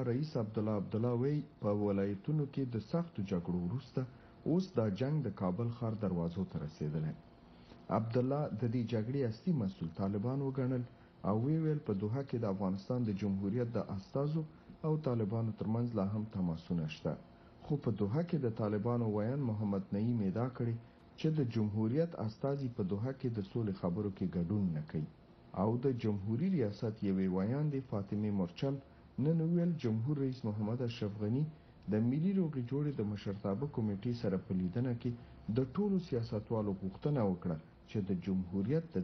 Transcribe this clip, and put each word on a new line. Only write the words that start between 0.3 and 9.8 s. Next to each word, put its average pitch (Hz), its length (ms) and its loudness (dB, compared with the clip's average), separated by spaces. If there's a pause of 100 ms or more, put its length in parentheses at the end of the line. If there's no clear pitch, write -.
عبدالله 110 400 0
عبدالله 117 400 0
وی، 147 160 2 (240)
په 107 80 2 (140)
ولایتونو 101 600 2 (100)
کې 139 100 0 (100)
د - 20 0 (140)
سختو 170 320 -2 (100)
جګړو 90 300 0
وروسته 120 400 -2 (480)
اوس 185 160 4 (140)
دا 110 60 4 (140)
جنگ 139 160 0 (120)
د - 20 -2 (120)
کابل 95 260 2 (100)
ښار 113 240 -2
دروازو 87 500 0
ته - 40 -4 (100)
رسېدلی. 80 480 -2 (840)
عبدالله 123 460 0 (160)
د - 40 -2 (100)
دې 123 80 0 (120)
جګړې 120 360 0
اصلي 170 320 0
مسؤل 95 280 -2 (120)